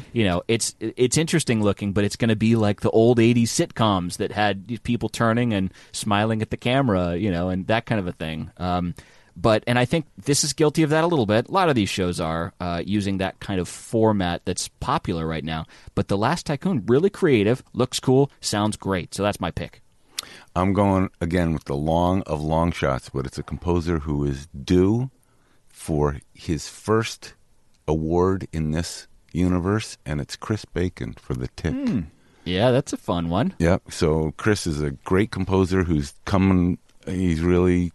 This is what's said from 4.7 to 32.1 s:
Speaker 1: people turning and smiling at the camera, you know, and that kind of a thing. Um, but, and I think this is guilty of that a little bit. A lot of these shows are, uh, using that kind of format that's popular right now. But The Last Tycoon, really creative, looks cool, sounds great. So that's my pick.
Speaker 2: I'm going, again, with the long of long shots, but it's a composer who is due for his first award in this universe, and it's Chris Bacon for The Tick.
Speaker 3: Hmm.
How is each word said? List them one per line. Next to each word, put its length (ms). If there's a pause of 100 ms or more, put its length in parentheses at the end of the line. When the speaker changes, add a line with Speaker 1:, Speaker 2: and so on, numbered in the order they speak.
Speaker 1:
people 300
turning 440
and 180 (200)
smiling 500
at 80
the 80
camera, 600
you 120
know, 200
and 180
that 180
kind 140
of 80
a 60
thing. 440
Um, 380 (420)
but, 300
and 100
I 80
think 200 (120)
this 260
is 100
guilty 280
of 80
that 140
a 40
little 200
bit. 220
A 20
lot 180
of 60
these 140
shows 300
are, 400
uh, 240
using 360
that 220
kind 180
of 80
format 800
that's 240 (100)
popular 480
right 160
now. 220 (280)
But 140
The 100
Last 300
Tycoon, 400
really 240
creative, 500 (120)
looks 260
cool, 320 (100)
sounds 340
great. 380
So 80
that's 200
my 100
pick. 300 (720)
Speaker 2:
I'm 180
going, 360 (120)
again, 320
with 120
the 100
long 480
of 180
long 300
shots, 380
but 160
it's 120
a 60
composer 560
who 260
is 220
due 640 (560)
for 500 (160)
his 360
first 640 (540)
award 680
in 180
this 360 (260)
universe, 720
and 160
it's 140
Chris 300
Bacon 480
for 200
The 160
Tick. 240
Speaker 3:
Hmm. 260 (460)